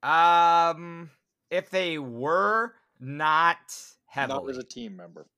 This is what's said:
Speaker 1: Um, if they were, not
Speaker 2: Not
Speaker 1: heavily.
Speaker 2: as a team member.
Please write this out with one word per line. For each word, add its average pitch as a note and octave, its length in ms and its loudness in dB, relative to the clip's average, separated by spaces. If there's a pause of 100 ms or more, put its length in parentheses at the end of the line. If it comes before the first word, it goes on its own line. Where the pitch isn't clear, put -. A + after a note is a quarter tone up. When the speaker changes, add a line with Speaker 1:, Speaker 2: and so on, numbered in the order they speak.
Speaker 1:
Um, E3+ 1080 2 (400)
if F3 180 -4
they F3 300 -2
were, F3 720 -2 (260)
not D#3 600 2
Speaker 2:
Not - 0 - (480)
Speaker 1:
heavily. C3+ 420 -6
Speaker 2:
as C3 80 -8
a B2+ 60 -12
team A2+ 320 -16
member. E2+ 320 -20 (100)